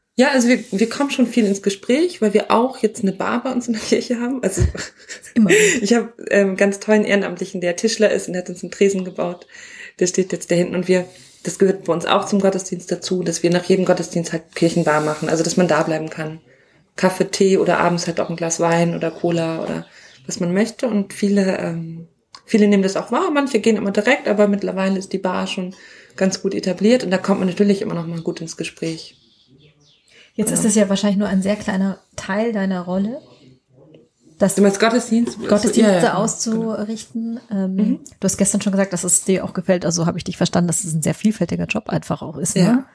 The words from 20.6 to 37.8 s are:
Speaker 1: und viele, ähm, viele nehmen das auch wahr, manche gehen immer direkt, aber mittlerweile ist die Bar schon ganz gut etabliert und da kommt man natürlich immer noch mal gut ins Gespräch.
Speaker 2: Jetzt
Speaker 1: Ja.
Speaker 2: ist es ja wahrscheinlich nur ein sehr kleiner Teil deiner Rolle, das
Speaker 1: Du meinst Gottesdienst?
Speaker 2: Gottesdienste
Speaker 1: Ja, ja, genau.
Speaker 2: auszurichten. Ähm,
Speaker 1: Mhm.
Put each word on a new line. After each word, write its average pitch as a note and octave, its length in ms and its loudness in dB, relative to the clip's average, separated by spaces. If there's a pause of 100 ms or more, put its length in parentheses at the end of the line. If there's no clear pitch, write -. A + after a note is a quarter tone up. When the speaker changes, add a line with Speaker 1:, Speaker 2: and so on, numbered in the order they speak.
Speaker 1:
und G#3 260 -2
viele, G3 440 0
ähm, E3 500 -8 (360)
viele G#3+ 220 4
nehmen G3+ 160 6
das F#3+ 140 0
auch D#3 160 -6
wahr, E4+ 180 0
manche C#4 300 0
gehen A3 160 2
immer G3 160 -2
direkt, B3 340 0
aber G#3 220 4
mittlerweile F#3+ 500 -2
ist F#3+ 140 -10
die F#3+ 60 -2
Bar F#3+ 280 -4
schon F#3 280 -6 (420)
ganz F#3+ 260 0
gut G3 120 -2
etabliert G3+ 500 2
und F3+ 80 -4
da F#3+ 60 2
kommt G3 200 0
man F#3+ 100 0
natürlich G3 340 2
immer E3+ 120 -6
noch E3+ 120 -6
mal E3 140 -8
gut E3 200 -6
ins E3 160 -12
Gespräch. E3 600 -10 (1160)
Speaker 2:
Jetzt G#3+ 160 -2
Speaker 1:
Ja. - 60 0
Speaker 2:
ist E3+ 80 0
es G#3 100 2
ja G3+ 140 4
wahrscheinlich G3 300 0
nur G#3 100 0
ein F#3+ 120 0
sehr G#3 160 -2
kleiner G3 420 -2 (180)
Teil A3 360 -4
deiner G3 300 -2
Rolle, G3 380 -4 (1200)
das F#3+ 180 2
Speaker 1:
Du F#3+ 60 4
meinst G3 180 4
Gottesdienst? A#3 580 0 (100)
Speaker 2:
Gottesdienste G#3 320 2
Speaker 1:
Ja, G#3 140 6
ja, E3+ 60 4
genau. F#3 120 4 (120)
Speaker 2:
auszurichten. A3+ 1160 -4 (100)
Ähm, F#3+ 260 -2
Speaker 1:
Mhm. A3 240 2 (200)